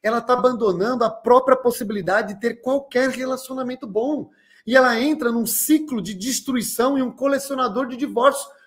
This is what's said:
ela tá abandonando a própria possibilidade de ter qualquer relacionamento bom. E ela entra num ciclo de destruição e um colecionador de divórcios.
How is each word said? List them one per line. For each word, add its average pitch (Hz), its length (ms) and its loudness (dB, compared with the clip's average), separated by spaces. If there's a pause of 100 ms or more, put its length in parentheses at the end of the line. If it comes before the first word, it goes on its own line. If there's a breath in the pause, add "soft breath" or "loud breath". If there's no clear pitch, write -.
ela 233 180 0
tá 247 140 0
abandonando 233 680 2
a 220 60 2
própria 262 460 4
possibilidade 208 760 -2
de 196 60 -12
ter 233 220 -4
qualquer 269 480 0
relacionamento 254 760 -6
bom. 226 440 -2 (360 soft breath)
E 226 100 0
ela 247 240 6
entra 254 320 0
num 233 140 0
ciclo 302 560 0
de 190 120 -8
destruição 247 840 -2
e 262 40 0
um 247 100 -2
colecionador 262 760 -2
de 247 100 -10
divórcios. 247 500 0 (200 soft breath)